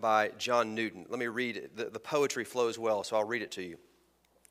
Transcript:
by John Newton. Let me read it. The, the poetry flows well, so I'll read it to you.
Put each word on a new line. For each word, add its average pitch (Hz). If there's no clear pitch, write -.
by 107
John 117
Newton. 95
Let 120
me 120
read 117
it. 69
The, -
the 107
poetry 135
flows 117
well, 110
so 113
I'll 107
read 113
it 98
to 95
you. 85